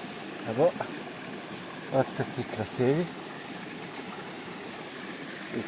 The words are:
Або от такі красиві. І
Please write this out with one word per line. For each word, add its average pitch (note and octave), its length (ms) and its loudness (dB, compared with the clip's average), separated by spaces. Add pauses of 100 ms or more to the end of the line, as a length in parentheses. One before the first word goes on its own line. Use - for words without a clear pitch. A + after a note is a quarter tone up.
(500)
Або A#2+ 220 8 (1200)
от C3 140 8 (100)
такі B2 380 0
красиві. C3 500 6 (2500)
І - 100 2